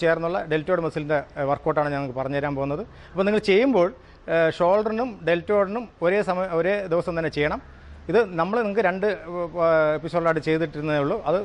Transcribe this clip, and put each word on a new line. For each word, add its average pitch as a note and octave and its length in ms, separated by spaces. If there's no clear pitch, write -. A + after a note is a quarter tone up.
ചേർന്നുള്ള E3 380
ഡെൽറ്റോയിഡ് E3 340
മസിലിൻ്റെ, D3+ 340
ഏ, C#3+ 140
വർക്കൗട്ടാണ് D3 440
ഞാൻ C#3 60
നിങ്ങൾക്ക് C3 200
പറഞ്ഞു C#3 200
തരാൻ C#3+ 180
പോകുന്നത്. C#3+ 240
അപ്പോൾ F#3+ 160
നിങ്ങൾ G#3 220
ചെയ്യുമ്പോൾ, G3+ 380
ഏ, - 20
ഷോൾഡറിനും G#3+ 540
ഡെൽറ്റോയിഡിനും G3+ 560
ഒരേ G3+ 120
സമയം, F#3 200
ഒരേ F#3+ 160
ദിവസം E3+ 260
തന്നെ D#3 180
ചെയ്യണം. D#3+ 240
ഇത് G3+ 100
നമ്മൾ G3 220
നിങ്ങൾക്ക് G3+ 260
രണ്ട്, F#3+ 180
ഏ, E3+ 640
എപ്പിസോഡിലായിട്ട് D#3+ 500
ചെയ്തിട്ടിരുന്നേ D3+ 560
ഉള്ളൂ. G3+ 120
അത് F#3 140